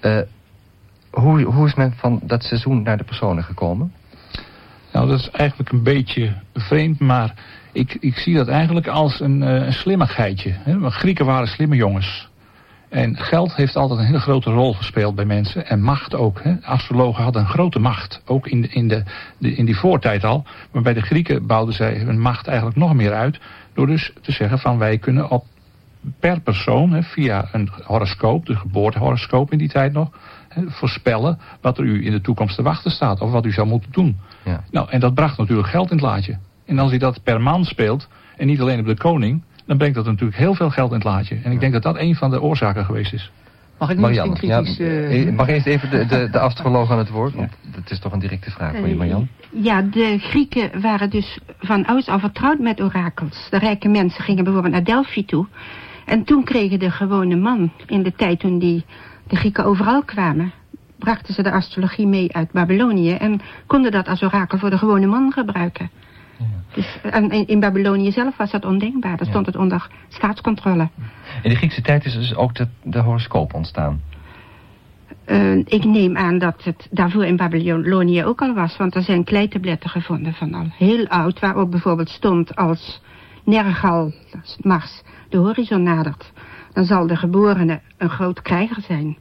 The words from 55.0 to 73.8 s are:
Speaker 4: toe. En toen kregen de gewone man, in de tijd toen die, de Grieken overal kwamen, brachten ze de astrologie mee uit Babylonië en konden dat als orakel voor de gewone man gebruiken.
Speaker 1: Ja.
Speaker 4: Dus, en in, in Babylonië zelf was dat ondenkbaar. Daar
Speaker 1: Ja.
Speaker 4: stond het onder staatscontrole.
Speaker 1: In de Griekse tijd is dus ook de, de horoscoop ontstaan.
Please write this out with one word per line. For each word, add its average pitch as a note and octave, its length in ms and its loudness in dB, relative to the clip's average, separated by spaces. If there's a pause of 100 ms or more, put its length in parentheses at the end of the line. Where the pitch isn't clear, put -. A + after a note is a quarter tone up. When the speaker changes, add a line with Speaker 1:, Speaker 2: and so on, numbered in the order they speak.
Speaker 4:
toe. E3 220 -2 (600)
En G#3 180 0
toen C#4+ 200 4
kregen G3+ 340 0
de F#3 120 0
gewone F#3+ 460 0
man, G3 340 2 (160)
in G3 160 0
de F3+ 140 -2
tijd F3 240 0
toen F3+ 180 0
die, E3+ 260 0 (420)
de - 100 -2
Grieken G3+ 280 0
overal G#3 380 2
kwamen, F3 500 -2 (460)
brachten A3 360 -4
ze - 80 -2
de F#3+ 100 0
astrologie F#3+ 540 -2
mee F#3+ 280 2
uit E3 180 -2
Babylonië F#3 600 2
en G#3 280 0 (260)
konden C4 260 4
dat F#3+ 160 0
als F#3 140 -2
orakel F#3+ 360 0
voor G3 120 0
de F#3+ 80 2
gewone G3+ 280 4
man C4 260 2
gebruiken. F#3 580 -4 (480)
Speaker 1:
Ja. A#2 80 -4 (280)
Speaker 4:
Dus, - 280 -6
en G#3 280 0
in, G#3 160 0
in G#3 140 2
Babylonië G3 520 2
zelf B3+ 240 -2
was G#3 140 -4
dat G3+ 140 -4
ondenkbaar. G3+ 520 -2
Daar E3+ 100 -4
Speaker 1:
Ja. - 60 -2
Speaker 4:
stond G3 140 0
het F#3 100 -4
onder F#3 300 0 (220)
staatscontrole. G3 800 -2 (540)
Speaker 1:
In A2 80 2
de A#2 60 4
Griekse C#3 260 0
tijd D3 220 2
is B2+ 100 -2
dus A#2+ 200 -4
ook A#2+ 200 0
de, B2 120 -2 (160)
de - 160 -4
horoscoop A#2 560 0
ontstaan. D2+ 460 -4 (1200)